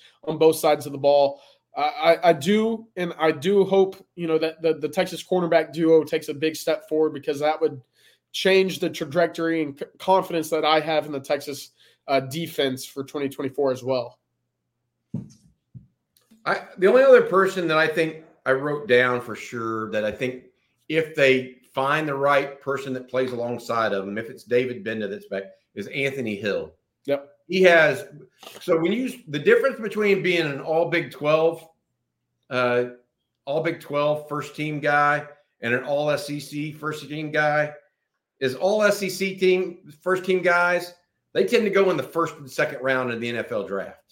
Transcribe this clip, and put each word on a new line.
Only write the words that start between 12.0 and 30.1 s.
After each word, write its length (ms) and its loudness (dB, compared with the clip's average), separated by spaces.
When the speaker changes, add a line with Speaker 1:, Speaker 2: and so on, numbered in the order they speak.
Speaker 1:
uh, 140 2
defense 640 -4
for 180 -12
twenty 260 -6
twenty-four 440 -2
as 100 -6
well. 360 -4
Speaker 2:
I, 180 -4
the 80 2
only 160 6
other 200 10
person 460 2
that 80 2
I 100 4
think 380 -2
I 60 2
wrote 360 -2
down 320 4
for 140 -10
sure 560 -6
that 140 -2
I 80 -2
think 320 -6
if 260 -2
they 420 2
find 340 -2
the 60 -4
right 460 0
person 340 -6
that 140 -10
plays 240 -2
alongside 600 -4
of 140 -4
him, 120 -8
if 120 -10
it's 140 -20
David 380 0
Benda 240 -6
that's 200 -10
back, 180 -6
is 140 -10
Anthony 480 -4
Hill. 360 -4
Speaker 1:
Yep. 220 -4
Speaker 2:
He 140 0
has, 440 6
so 180 0
when 140 0
you, 200 -4
the 120 -8
difference 420 2
between 420 0